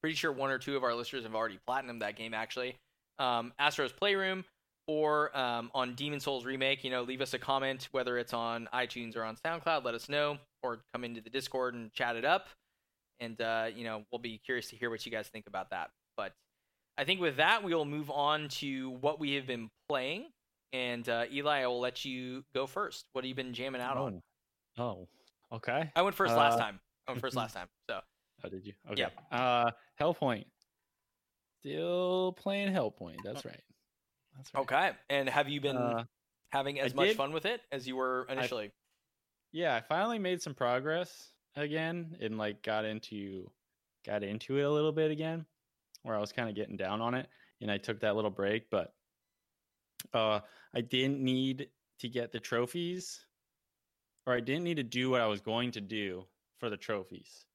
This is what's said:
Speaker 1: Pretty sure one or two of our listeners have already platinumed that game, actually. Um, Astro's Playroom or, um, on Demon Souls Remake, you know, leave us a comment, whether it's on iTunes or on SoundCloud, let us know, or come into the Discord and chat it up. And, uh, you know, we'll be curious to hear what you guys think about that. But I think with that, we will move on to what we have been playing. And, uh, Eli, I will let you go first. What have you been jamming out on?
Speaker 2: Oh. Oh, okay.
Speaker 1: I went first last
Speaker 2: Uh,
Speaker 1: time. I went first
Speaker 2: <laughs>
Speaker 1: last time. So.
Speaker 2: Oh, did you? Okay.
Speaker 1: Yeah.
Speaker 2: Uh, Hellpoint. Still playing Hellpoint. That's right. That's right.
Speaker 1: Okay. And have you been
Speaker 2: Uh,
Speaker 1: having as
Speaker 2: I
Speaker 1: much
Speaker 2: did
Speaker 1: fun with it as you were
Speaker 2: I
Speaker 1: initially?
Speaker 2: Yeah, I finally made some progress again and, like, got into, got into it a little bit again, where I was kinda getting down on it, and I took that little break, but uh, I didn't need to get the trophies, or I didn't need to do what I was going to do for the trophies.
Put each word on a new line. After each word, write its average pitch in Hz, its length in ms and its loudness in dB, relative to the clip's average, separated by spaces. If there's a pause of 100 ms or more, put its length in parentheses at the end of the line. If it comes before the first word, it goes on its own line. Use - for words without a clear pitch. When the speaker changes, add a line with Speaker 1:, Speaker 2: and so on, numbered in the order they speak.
Speaker 1:
Pretty 160 140 -2
sure 156 140 2
one 135 200 0
or 131 80 0
two 139 180 -2
of 127 80 0
our 120 100 4
listeners 117 300 -4
have 110 100 -8
already 110 240 0 (100)
platinumed 123 320 -4
that 104 160 -4
game, 113 180 -8
actually. 123 420 -4 (420)
Um, 120 400 2
Astro's 143 340 2
Playroom 190 520 2 (420)
or, 151 500 4
um, 120 380 0
on 127 200 0
Demon 143 260 -2
Souls 135 240 0
Remake, 135 400 2
you 131 60 0
know, 127 120 0
leave 131 200 -2
us 127 120 -2
a 127 40 0
comment, 135 540 0
whether 123 260 2
it's 120 160 -4
on 117 380 -2
iTunes 120 440 -2
or 113 80 -4
on 110 120 -6
SoundCloud, 160 480 0
let 117 100 0
us 113 160 -8
know, 147 280 2 (240)
or 117 180 -2 (120)
come 123 120 -6
into 117 180 -8
the 113 80 -16
Discord 127 440 -2
and 117 180 -10
chat 120 240 0
it 113 100 -4
up. 180 220 2 (720)
And, 117 220 -8
uh, 113 340 0
you 117 100 -10
know, 110 280 -6
we'll 120 80 -6
be 113 240 -8
curious 123 260 -2
to 117 60 -18
hear 117 140 -2
what 110 160 -6
you 117 40 -8
guys 110 180 -4
think 107 180 -14
about 95 240 -6
that. 90 200 -6 (260)
But 98 160 -4 (680)
I 139 60 2
think 185 160 2
with 147 180 2
that, 202 260 6
we 170 100 2
will 160 120 2
move 147 240 -4
on 147 380 2 (120)
to 131 300 -4 (100)
what 147 180 2
we 147 160 0
have 135 120 -2
been 117 240 -4 (180)
playing. 147 380 -2 (460)
And, 123 360 -2
uh, 117 240 2
Eli, 143 300 2
I 127 40 2
will 123 140 2
let 123 240 -2
you 127 400 -6 (100)
go 131 120 0
first. - 460 -6
What 131 120 -4
have 131 40 -2
you 131 60 -4
been 127 200 -4
jamming 127 260 -4
out 127 160 0
on? 127 180 0
Speaker 2:
Oh. 87 60 -10 (560)
Oh, 101 320 -4 (480)
okay. 139 380 -2
Speaker 1:
I 170 80 6
went 196 140 2
first 175 180 6
last 117 200 8
Speaker 2:
Uh, 117 40 4
Speaker 1:
time. 104 220 -2 (260)
I 135 60 -6
went 123 80 -4
first 127 160 -2
Speaker 2:
<laughs> - 0 -
Speaker 1:
last 110 180 -2
time. 90 140 -10 (200)
So. 98 120 -4 (420)
Speaker 2:
Oh, - 60 -8
did 95 180 -10
you? 101 60 -12 (180)
Okay. 107 120 0 (280)
Speaker 1:
Yeah. 123 80 -2
Speaker 2:
Uh, 120 320 4 (300)
Hellpoint. 147 460 2 (1120)
Still 180 720 2
playing 196 400 0
Hellpoint. 107 500 -2
That's 131 220 -8
right. - 160 -14 (760)
That's 135 160 -18
right. 143 100 0
Speaker 1:
Okay. 143 280 4 (180)
And 139 200 2
have 139 200 4
you 143 120 -2
been 135 160 0
Speaker 2:
Uh, 120 280 0 (460)
Speaker 1:
having 139 300 0
as 127 120 0
Speaker 2:
I 127 40 -2
Speaker 1:
much 175 120 6
Speaker 2:
did 214 80 4
Speaker 1:
fun 143 160 0
with 160 140 -2
it 226 140 -2 (100)
as 131 160 -6
you 131 80 -4
were 127 340 0
Speaker 2:
I 135 40 -2
Speaker 1:
initially? 120 400 -2 (800)
Speaker 2:
Yeah, 156 240 2
I 113 40 2
finally 208 380 0
made 180 240 0
some 147 120 -6
progress 135 760 0 (240)
again 160 640 -2
and, 110 160 -2
like, 107 260 -2
got 110 220 0
into, 101 640 -6 (560)
got 104 200 0
into 110 340 -2
it 143 40 4
a 143 80 4
little 151 200 4
bit 156 220 2
again, 160 340 -4 (560)
where 113 140 -2
I - 20 2
was 107 140 -2
kinda 113 200 -2
getting 104 240 -4
down 95 240 -2
on 117 140 0
it, 127 140 -4 (320)
and 107 100 -4
I 101 80 2
took 104 220 -2
that 107 160 6
little 107 160 2
break, 101 380 2
but 92 220 2 (1200)
uh, 107 280 4 (340)
I 120 60 0
didn't 131 420 0
need 131 480 0 (300)
to 123 80 -6
get 117 240 -4
the 113 80 -4
trophies, 170 840 -2 (1000)
or 127 80 4
I 123 60 2
didn't 135 240 -2
need 170 140 0
to 135 60 0
do 123 260 0
what 123 120 4
I 113 60 4
was 101 140 0
going 117 300 0
to 110 100 -6
do 98 460 -4 (300)
for 117 120 -4
the 104 80 -4
trophies. 92 760 -8